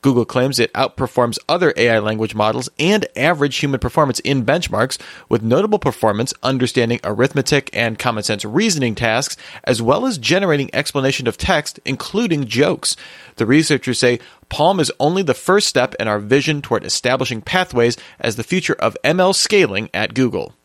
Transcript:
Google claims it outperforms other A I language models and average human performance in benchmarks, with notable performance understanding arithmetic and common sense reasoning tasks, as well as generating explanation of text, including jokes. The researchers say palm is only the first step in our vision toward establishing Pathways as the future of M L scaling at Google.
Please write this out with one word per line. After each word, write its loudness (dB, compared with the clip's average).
Google 4
claims -2
it 0
outperforms 0
other 2
A 4
I 4
language -2
models 0
and 2
average 0
human -2
performance 0
in 0
benchmarks, 0
with 2
notable 2
performance -2
understanding 0
arithmetic 0
and -2
common -2
sense -4
reasoning 0
tasks, -2
as 0
well 2
as -2
generating 0
explanation -2
of -2
text, -2
including -2
jokes. 0
The 0
researchers 2
say 2
palm 2
is 0
only 0
the 0
first 0
step 0
in -2
our 0
vision 0
toward -2
establishing -2
Pathways 0
as -2
the -8
future -2
of -2
M 2
L 4
scaling 0
at -4
Google. -2